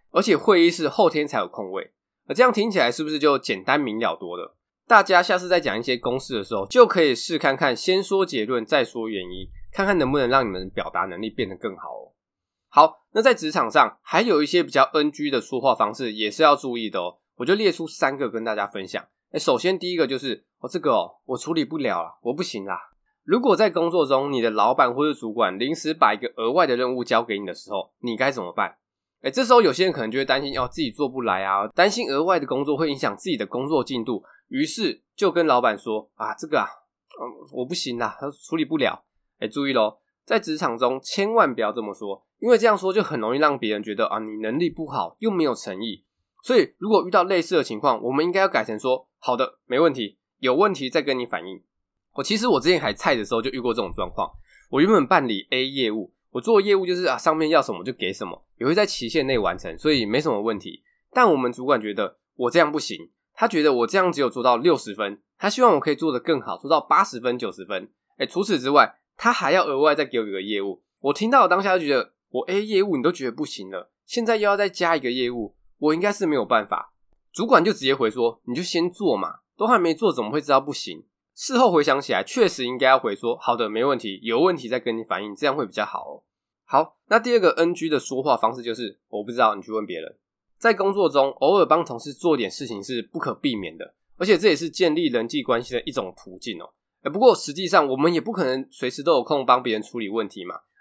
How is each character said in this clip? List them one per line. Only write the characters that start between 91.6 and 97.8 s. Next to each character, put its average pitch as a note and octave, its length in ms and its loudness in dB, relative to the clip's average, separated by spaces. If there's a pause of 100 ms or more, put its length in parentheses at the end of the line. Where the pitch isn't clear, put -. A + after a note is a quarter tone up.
帮 D#3 180 2
同 B2 140 -8
事 C#3 160 -14
做 E3 240 0
点 G2+ 120 -2
事 C3 180 -10
情 G#2 160 -10
是 A#2+ 180 -8
不 - 160 -12
可 C#3+ 160 -6
避 C3 220 -4
免 E2+ 200 -8
的， - 200 -16 (220)
而 F3+ 80 -4
且 G3 120 6
这 F#3+ 100 2
也 E3 80 4
是 D#3 140 -6
建 E3 260 0
立 E3+ 120 -2
人 A#2 200 0
际 C#3+ 140 -4
关 A#2+ 200 0
系 B2+ 120 -12
的 A#2 80 -4
一 - 100 -10
种 G#2 240 -6
途 F#2 220 -20
径 F#2 240 -10
哦。 - 80 -16 (320)
诶， C#3 80 -6
不 D#3 80 -8
过 A3+ 160 8
实 - 180 -4
际 F3 160 -6
上 D#3+ 220 2